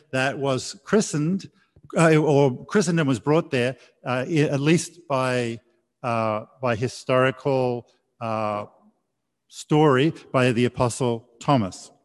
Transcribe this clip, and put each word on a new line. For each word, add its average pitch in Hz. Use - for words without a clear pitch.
that 131
was 135
christened, 180
uh, 165
or 143
Christendom 165
was 131
brought 160
there, 127
uh, 127
i-, 165
at 143
least -
by, 127
uh, 113
by 123
historical, 127
uh, 107
story 151
by 127
the 120
Apostle 120
Thomas. 113